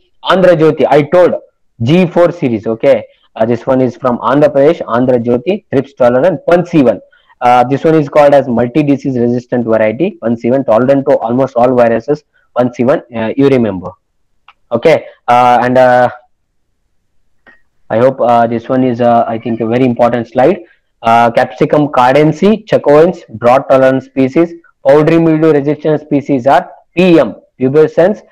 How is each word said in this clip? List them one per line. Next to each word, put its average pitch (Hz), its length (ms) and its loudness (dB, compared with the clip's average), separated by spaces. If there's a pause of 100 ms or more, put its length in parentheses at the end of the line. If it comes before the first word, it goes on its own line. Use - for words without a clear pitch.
(220)
Andhra 180 320 2
Jyoti, 156 340 0
I 147 140 2
told 160 320 2 (480)
G 170 240 2
four 175 240 0
series. 117 380 -6
Okay, 113 360 0 (300)
uh, 113 100 -2
this 117 220 -4
one 131 140 0
is 123 160 -2
from 123 220 -4
Andhra 143 360 0
Pradesh, 147 280 0
Andhra 123 380 -2
Jyoti, 120 480 -4
thrips 127 260 -6
tolerant, 131 500 0
one 170 200 0
C 160 200 0
one. 104 160 0 (400)
Uh, 123 240 4
this 135 180 -4
one 160 140 2
is 147 120 0
called 143 260 4
as 135 120 2
multi-disease 127 720 -2
resistant 120 480 -4
variety, 110 540 -2
one 117 160 -4
C 117 160 -6
one, 135 120 -2
tolerant 131 440 0
to 135 100 2
almost 127 380 -4
all 127 180 0
viruses, 120 480 -2 (300)
one 123 200 -2
C 123 120 -4
one, 147 180 -2 (140)
uh, 110 200 -6
you 139 120 2
remember. 101 420 -2 (800)
Okay, 139 360 0 (200)
uh, 123 340 2
and, 123 160 0
uh, 123 320 2 (1800)
I 113 80 -2
hope, 131 220 0
uh, 120 260 2
this 117 220 -8
one 131 160 0
is, 123 160 -4
uh, 117 260 2
I 113 120 -8
think, 117 220 -8
a 113 60 -4
very 123 180 0
important 120 440 -2
slide. 147 320 0 (420)
Uh, 117 300 2
Capsicum 143 560 -2
cardensi, 151 760 0
Chacoens, 151 600 0 (140)
drought 123 300 0
tolerant 131 360 2
species, 165 480 -2 (340)
powdery 156 320 2
mildew 160 340 2
resistant 147 480 -2
species 135 460 -4
are 160 240 0 (260)
P 175 220 4
M, 113 160 0 (240)
pubescens 156 720 0